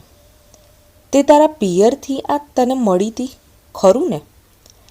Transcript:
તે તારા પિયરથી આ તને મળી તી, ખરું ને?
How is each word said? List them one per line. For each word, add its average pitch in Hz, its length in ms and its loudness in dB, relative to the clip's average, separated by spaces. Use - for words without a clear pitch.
તે 277 120 2
તારા 302 240 4
પિયરથી 240 720 -2
આ - 180 -4
તને 254 180 -2
મળી 214 380 -2
તી, 254 180 -10
ખરું 247 340 2
ને? 160 120 -6